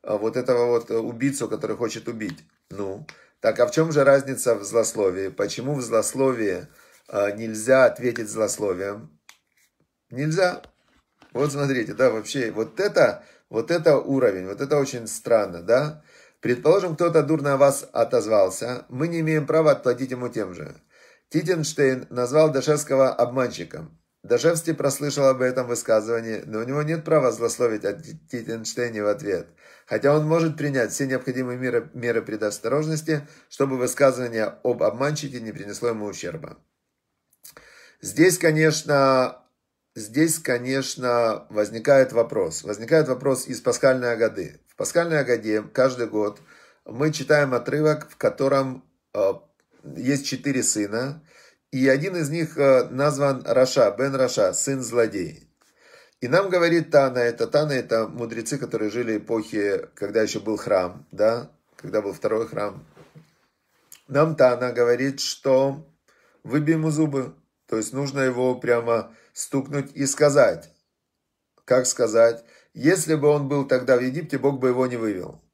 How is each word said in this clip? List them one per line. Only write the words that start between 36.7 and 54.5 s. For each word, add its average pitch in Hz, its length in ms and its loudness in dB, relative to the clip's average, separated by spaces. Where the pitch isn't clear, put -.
Здесь, 156 360 4
конечно, 147 1040 2
здесь, 127 420 0
конечно, 123 1120 -2
возникает 113 640 2
вопрос. 110 500 0
Возникает 117 440 0
вопрос 131 400 -2
из 120 140 -8
пасхальной 123 520 2
Агады. 107 540 -2
В - 100 -20
пасхальной 165 440 0
Агаде 110 400 0
каждый 123 460 0
год 104 340 -4
мы 143 280 -2
читаем 151 400 2
отрывок, 151 560 0
в - 80 -20
котором, 135 680 0
э, 98 200 0
есть 135 300 -2
четыре 135 380 -4
сына, 113 600 -4
и 131 160 2
один 160 300 2
из 147 120 -2
них, 160 280 -4
э, 131 320 6
назван 139 560 0
Раша, 127 520 4
бен 135 180 -2
Раша, 120 360 0